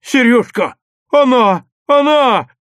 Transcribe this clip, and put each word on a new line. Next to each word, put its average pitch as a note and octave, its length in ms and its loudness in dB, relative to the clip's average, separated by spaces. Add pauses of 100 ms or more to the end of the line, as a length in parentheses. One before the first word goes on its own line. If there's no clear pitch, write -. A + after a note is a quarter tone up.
Серёжка! A#3 760 -2 (340)
Она! B3 540 0 (220)
Она! C#4+ 600 0 (140)